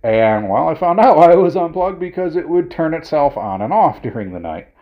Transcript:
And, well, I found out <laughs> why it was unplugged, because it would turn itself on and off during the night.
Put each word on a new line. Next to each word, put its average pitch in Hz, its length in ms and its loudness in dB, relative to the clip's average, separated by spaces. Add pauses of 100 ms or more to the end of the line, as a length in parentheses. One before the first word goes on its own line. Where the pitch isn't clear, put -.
And, 110 480 2
well, 147 180 0
I 160 60 -2
found 175 260 0
out 165 160 6
<laughs> - 0 -
why 170 160 8
it 170 60 6
was 175 180 2
unplugged, 180 420 -4
because 180 380 -6
it 170 100 -2
would 175 240 -2
turn 160 220 -4
itself 147 460 -2
on 98 240 -6
and 101 100 -4
off 196 300 0
during 104 300 -10
the 87 80 -12
night. 82 280 -12 (140)